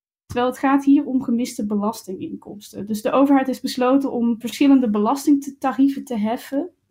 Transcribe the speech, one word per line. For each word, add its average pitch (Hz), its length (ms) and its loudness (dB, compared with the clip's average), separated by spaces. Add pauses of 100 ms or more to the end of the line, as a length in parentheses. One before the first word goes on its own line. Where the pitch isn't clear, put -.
(260)
Terwijl 247 220 -2
het 254 100 -6
gaat 277 260 2
hier 285 200 4
om 262 180 -2
gemiste 233 440 -4
belastinginkomsten. 202 1200 -8
Dus 214 160 -6
de - 80 -4
overheid 277 360 4
heeft 254 160 -4
besloten 254 500 0
om 233 280 -2
verschillende 254 500 4
belastingtarieven 269 1120 0
te 240 140 -6
heffen. 254 520 -4 (200)